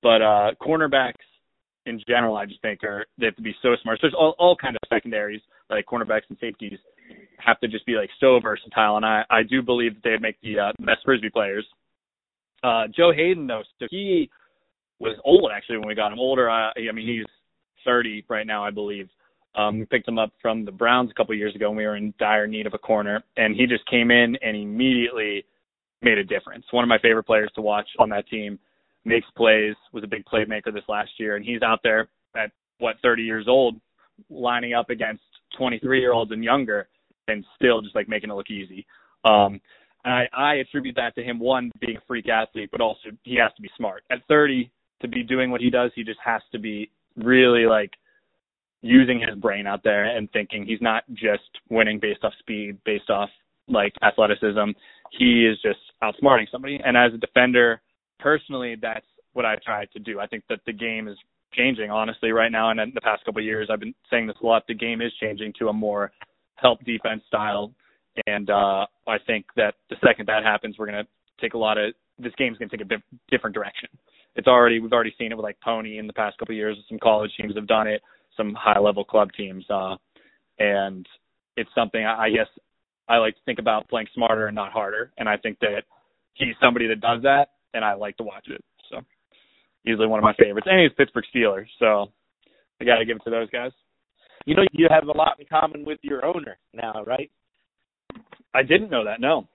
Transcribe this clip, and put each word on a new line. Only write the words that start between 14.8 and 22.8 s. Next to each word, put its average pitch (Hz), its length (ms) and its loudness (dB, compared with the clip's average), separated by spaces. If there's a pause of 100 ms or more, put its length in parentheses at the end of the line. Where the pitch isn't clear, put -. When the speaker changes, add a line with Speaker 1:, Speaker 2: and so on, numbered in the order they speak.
Speaker 1:
was 107 280 -6
old, - 280 6
actually, 110 220 -8
when 107 120 -6
we 107 60 -6
got 104 160 0
him. 107 80 -12
Older, 127 300 2
uh, 113 280 0
I 113 180 -8
mean, 113 120 -10
he's 113 200 -6 (560)
thirty 117 460 -4
right 110 180 -6
now, 107 160 -6
I 104 80 -6
believe. 104 380 -10 (460)
Um, 107 240 0
we 110 80 -8
picked 127 200 -2
him 117 120 -4
up 110 140 -2 (100)
from 113 240 -2
the 101 40 -12
Browns 120 400 2
a - 40 -20
couple 110 200 -2
years 104 220 -4
ago, 104 120 -2
and 107 100 -4
we 107 80 -4
were 104 100 -4
in 104 220 -6
dire 107 280 2
need 107 200 -6
of 104 80 -8
a 107 40 -6
corner. 104 460 -2 (140)